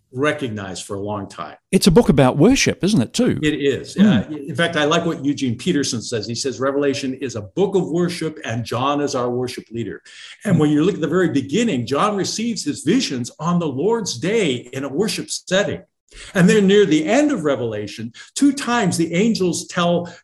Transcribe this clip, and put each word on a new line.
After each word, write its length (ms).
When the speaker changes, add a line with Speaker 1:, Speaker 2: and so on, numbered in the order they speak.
Speaker 1:
recognize 640
for 140
a 60
long 280
time. 280
Speaker 2:
It's 160
a 20
book 180
about 280
worship, 480
isn't 160
it, 120
too? 300
Speaker 1:
It 120
is. 420
Speaker 2:
Mm. 360
Speaker 1:
Uh, 40
in 180
fact, 220
I 80
like 200
what 200
Eugene 340
Peterson 420
says. 260
He 100
says, 240
"Revelation 540
is 200
a 80
book 320
of 160
worship, 540
and 200
John 360
is 160
our 140
worship 420
leader." 300
And 160
when 100
you 140
look 100
at 60
the 80
very 220
beginning, 560
John 300
receives 480
his 180
visions 580
on 180
the 80
Lord's 500
day 560
in 120
a 40
worship 420
setting. 520
And 160
then 200
near 180
the 200
end 260
of 100
Revelation, 720
two 160
times 440
the 180
angels 520
tell 580